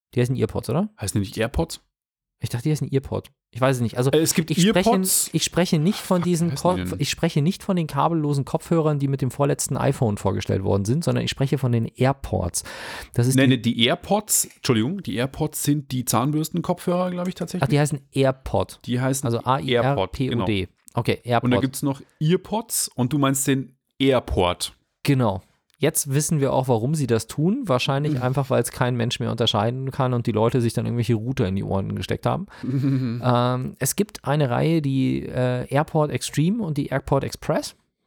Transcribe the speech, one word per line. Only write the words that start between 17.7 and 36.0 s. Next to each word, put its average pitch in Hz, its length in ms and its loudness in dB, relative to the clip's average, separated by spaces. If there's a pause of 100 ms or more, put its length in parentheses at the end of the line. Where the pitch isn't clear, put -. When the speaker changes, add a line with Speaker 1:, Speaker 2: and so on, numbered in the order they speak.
Speaker 1:
heißen 147 220 0 (100)
AirPod. 135 720 0
Speaker 2:
Die 123 160 -2
heißen 135 240 -2
Speaker 1:
Also 117 140 0
Speaker 2:
AirPod, - 80 -6
Speaker 1:
A 131 120 2
I 127 140 -2
R 117 340 2
P 127 280 -4
O 104 100 -2
D. 101 160 0
Speaker 2:
genau. 90 80 -6 (240)
Speaker 1:
Okay, 117 220 0
Speaker 2:
Und - 100 -10
da 120 60 -6
Speaker 1:
AirPod. 120 300 4
Speaker 2:
gibt's 131 200 -2
noch 139 200 -2 (180)
EarPods 185 720 0
und 123 240 0
du 156 40 2
meinst 139 300 2
den 135 300 0 (200)
AirPort. 113 760 2 (300)
Speaker 1:
Genau. 117 380 2 (380)
Jetzt 143 320 0
wissen 147 280 0
wir 135 140 2
auch, 131 140 0
warum 127 280 0
sie 151 100 0
das 113 220 0
tun. 190 400 -2
Wahrscheinlich 143 480 0
Speaker 2:
Mhm. 123 80 -2
Speaker 1:
einfach, 135 260 0
weil 120 140 2
es - 80 -8
kein 123 260 0
Mensch 117 220 -2
mehr 113 100 -2
unterscheiden 117 600 0
kann 127 240 0
und 120 100 -2
die 120 60 0
Leute 110 280 2
sich 117 140 0
dann 113 140 -2
irgendwelche 117 260 0
Router 117 340 0
in 95 80 -2
die 98 80 -2
Ohren 101 320 -2
gesteckt 101 300 -4
haben. 135 280 -2
Speaker 2:
<laughs> - 100 -16
Mhm. 127 600 -2
Speaker 1:
Ähm, 123 540 0
es - 180 -2
gibt - 300 -4
eine 139 240 2
Reihe, 151 320 2
die, 135 420 0
äh, 127 480 -2
AirPort 151 380 0